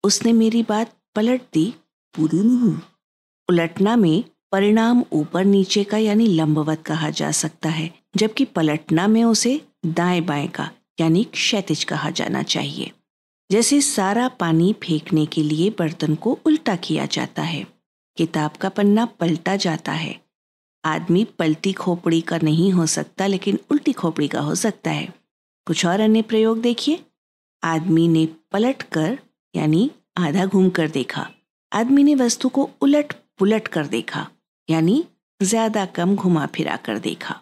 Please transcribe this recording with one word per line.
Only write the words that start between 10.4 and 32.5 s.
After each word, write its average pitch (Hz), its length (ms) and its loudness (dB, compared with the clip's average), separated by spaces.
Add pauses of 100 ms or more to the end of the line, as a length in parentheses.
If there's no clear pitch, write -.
का - 200 -8 (320)
यानी 165 220 4
क्षैतिज - 600 -2
कहा - 260 -4
जाना - 340 -4
चाहिए। - 480 -6 (580)
जैसे 233 320 2
सारा 220 480 0
पानी 170 420 2 (120)
फेंकने 156 420 -2
के 156 180 -4
लिए 156 260 0
बर्तन 160 460 -2
को 226 300 -4
उल्टा 311 300 0
किया 156 300 -4
जाता - 360 -6
है, 160 240 -6 (520)
किताब - 340 -2
का - 180 -6
पन्ना 208 360 2
पलटा 175 500 -4
जाता 170 360 -4
है। 156 280 -8 (640)
आदमी 170 400 0 (160)
पलटी 165 340 -2
खोपड़ी 170 480 -2
का 165 220 -6
नहीं 165 280 2
हो 170 140 2
सकता, 156 420 -4
लेकिन 196 320 -2 (120)
उल्टी 294 220 0
खोपड़ी 156 340 -2
का - 140 -4
हो 151 140 -2
सकता 196 360 -4
है। 147 160 -6 (600)
कुछ 170 180 -2
और 180 140 0
अन्य 220 220 4
प्रयोग 226 400 0
देखिए। 240 380 -2 (640)
आदमी 165 440 2
ने 160 200 4 (240)
पलट 240 320 -2
कर 165 340 -4 (360)
यानी 160 360 0 (280)
आधा 180 280 0
घूम 190 240 4
कर 165 200 -2
देखा। - 400 -6 (420)
आदमी 262 320 4
ने 294 120 6
वस्तु 247 340 0
को 269 200 -2 (120)